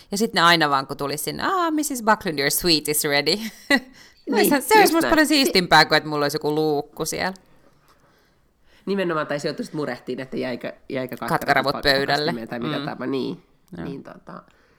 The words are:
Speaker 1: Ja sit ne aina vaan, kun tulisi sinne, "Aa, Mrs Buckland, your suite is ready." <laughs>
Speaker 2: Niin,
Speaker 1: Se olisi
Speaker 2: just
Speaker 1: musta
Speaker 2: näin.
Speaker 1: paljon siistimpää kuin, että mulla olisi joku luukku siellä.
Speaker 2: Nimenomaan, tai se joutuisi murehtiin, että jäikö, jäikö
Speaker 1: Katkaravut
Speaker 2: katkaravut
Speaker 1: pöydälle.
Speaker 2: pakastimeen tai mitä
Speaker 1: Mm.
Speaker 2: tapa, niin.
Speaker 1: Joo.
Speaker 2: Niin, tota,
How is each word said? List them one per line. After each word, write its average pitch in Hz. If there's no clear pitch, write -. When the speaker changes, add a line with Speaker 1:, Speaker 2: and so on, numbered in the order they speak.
Speaker 1:
Ja 196
sit 220
ne 185
aina 165
vaan, 139
kun 135
tulisi 143
sinne, 147
"Aa, 339
Mrs 294
Buckland, 196
your 143
suite 151
is 151
ready." 143
<laughs> 277
Speaker 2:
Niin, -
Speaker 1:
Se 285
olisi 277
Speaker 2:
just 339
Speaker 1:
musta 330
Speaker 2:
näin. 269
Speaker 1:
paljon 311
siistimpää 185
kuin, 156
että 151
mulla 147
olisi 143
joku 151
luukku 156
siellä. 170
Speaker 2:
Nimenomaan, 180
tai 147
se 160
joutuisi 175
murehtiin, 127
että -
jäikö, 127
jäikö 127
Speaker 1:
Katkaravut 135
Speaker 2:
katkaravut 127
Speaker 1:
pöydälle. 143
Speaker 2:
pakastimeen 113
tai 123
mitä 147
Speaker 1:
Mm. 139
Speaker 2:
tapa, 120
niin. 127
Speaker 1:
Joo. 165
Speaker 2:
Niin, 139
tota, -